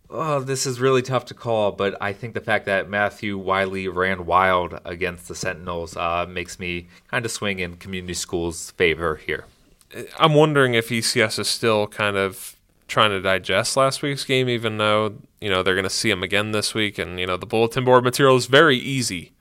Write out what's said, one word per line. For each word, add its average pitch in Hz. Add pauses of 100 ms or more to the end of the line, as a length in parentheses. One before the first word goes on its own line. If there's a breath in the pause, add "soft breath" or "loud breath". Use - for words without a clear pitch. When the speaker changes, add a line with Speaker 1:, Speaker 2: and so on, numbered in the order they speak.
Speaker 1:
Oh, 147
this 131
is 123
really 131
tough 127
to -
call, 107
but 98
I 101
think 110
the 104
fact 104
that 95
Matthew 101
Wiley 95
ran 90
wild 90
against 87
the 90
Sentinels, 85
uh, 87
makes 90
me 87 (220 soft breath)
kinda 117
swing 101
in 85
Community 90
Schools' 85
favor 82
here. - (720)
Speaker 2:
I'm 156
wondering 147
if 117
E 117
C -
S 107
is 104
still 107
kind 104
of 98 (300)
trying 110
to 98
digest 95
last 135
week's 143
game, 131
even 113
though, 107 (240)
you 104
know, 92
they're 92
gonna 95
see -
'em 92
again 101
this 104
week. 104
And, 90
you 90
know, 92
the 90
bulletin 117
board 127
material 131
is 120
very 139
easy, 110